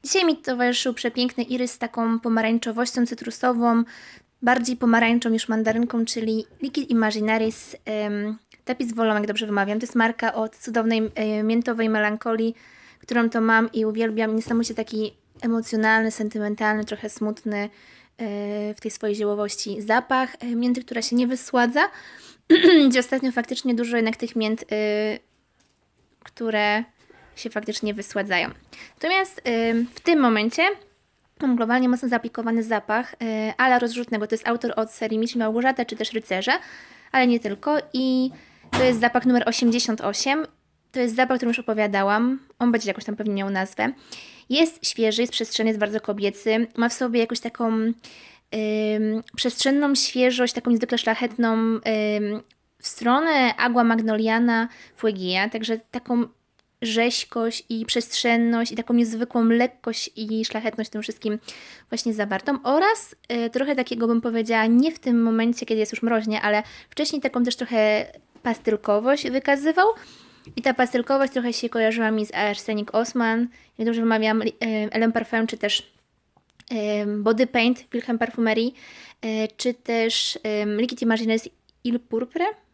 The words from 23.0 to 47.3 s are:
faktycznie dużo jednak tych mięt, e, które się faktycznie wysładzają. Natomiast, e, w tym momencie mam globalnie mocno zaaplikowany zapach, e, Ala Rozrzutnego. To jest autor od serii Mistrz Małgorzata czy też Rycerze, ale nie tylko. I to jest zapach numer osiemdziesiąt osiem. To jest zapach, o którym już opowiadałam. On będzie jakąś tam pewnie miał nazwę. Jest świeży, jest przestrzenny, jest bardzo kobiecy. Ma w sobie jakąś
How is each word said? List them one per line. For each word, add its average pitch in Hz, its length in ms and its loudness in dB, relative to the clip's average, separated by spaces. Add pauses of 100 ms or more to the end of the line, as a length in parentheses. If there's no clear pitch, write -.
faktycznie 247 440 -2
dużo 233 200 -2
jednak 226 220 2
tych - 180 -6
mięt, 220 360 -2
e, 214 480 0 (1080)
które 214 580 0 (520)
się - 140 -10
faktycznie 214 440 -4
wysładzają. 196 560 -2 (460)
Natomiast, 370 480 -2
e, 233 300 0
w 240 260 -2
tym 330 200 2
momencie 233 440 2 (800)
mam 254 140 2
globalnie 240 340 2
mocno 247 200 -2
zaaplikowany 226 540 -2
zapach, 220 580 -2
e, 220 360 -4
Ala 254 220 4
Rozrzutnego. 233 480 -2
To 220 80 0
jest - 120 -6
autor 233 280 -2
od 220 160 -2
serii 220 260 -4
Mistrz 233 180 -2
Małgorzata 240 500 0
czy 226 100 -10
też - 180 -6
Rycerze, 214 380 -2 (600)
ale 254 160 4
nie 240 120 4
tylko. 233 380 -2 (160)
I 254 380 0 (400)
to 254 120 2
jest 247 160 4
zapach 240 260 2
numer 247 240 4
osiemdziesiąt 233 520 0
osiem. 277 440 -2 (460)
To 262 80 -6
jest 240 160 0
zapach, 254 200 2
o - 20 -2
którym 240 120 0
już 240 100 0
opowiadałam. 214 800 0 (200)
On 240 120 4
będzie 220 180 0
jakąś - 160 -6
tam 208 100 -6
pewnie 208 180 -4
miał 196 160 -2
nazwę. 196 440 -2 (560)
Jest 320 380 2
świeży, 226 340 0
jest 240 120 -2
przestrzenny, 220 360 -2
jest 214 100 -2
bardzo 208 200 -2
kobiecy. 208 760 -2
Ma 233 140 0
w 240 40 -4
sobie 240 260 0
jakąś 226 200 -2